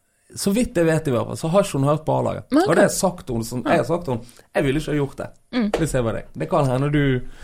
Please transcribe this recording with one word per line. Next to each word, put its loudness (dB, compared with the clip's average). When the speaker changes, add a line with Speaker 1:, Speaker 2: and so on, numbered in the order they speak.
Speaker 1:
så -2
vidt 0
jeg 4
vet 2
i 0
hvert 0
fall, -6
så -6
har 4
ikke -2
hun 4
hørt 0
på 0
A-laget. -4
Speaker 2:
Men 4
ok. 2
Speaker 1:
Og 4
det 6
har 4
sagt -2
hun -2
sånn, -6
Speaker 2:
Ja. -2
Speaker 1:
jeg 4
har 2
sagt -2
hun, -2
jeg 2
ville 0
ikke -6
ha 0
gjort -12
det, -10
Speaker 2:
Mm. 0
Speaker 1:
hvis 0
jeg 0
var 0
deg. -6
Det -6
kan 2
hende 0
du, 2